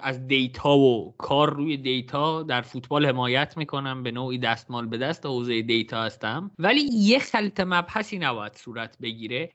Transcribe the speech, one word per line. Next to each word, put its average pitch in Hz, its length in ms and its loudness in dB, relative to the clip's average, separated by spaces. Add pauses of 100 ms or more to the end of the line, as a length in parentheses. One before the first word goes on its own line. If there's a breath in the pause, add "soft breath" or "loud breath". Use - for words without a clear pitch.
از 131 240 -6
دیتا 135 520 4
و 120 400 4
کار 143 360 2
روی 147 220 -2
دیتا 139 680 -2
در 131 180 -2
فوتبال 147 460 0
حمایت 127 500 0
می‌کنم، 139 460 -6
به 123 80 -6
نوعی 127 280 -6
دستمال 117 480 -2
به 113 120 -6
دست 151 280 -4
حوزهٔ 123 360 -2
دیتا 113 400 0
هستم، 117 560 -6
ولی 214 220 4
یه 233 380 4
خلط 214 420 -2
مبحثی 185 580 -2
نباید 117 360 -2
صورت 113 480 -10
بگیره. 117 520 -6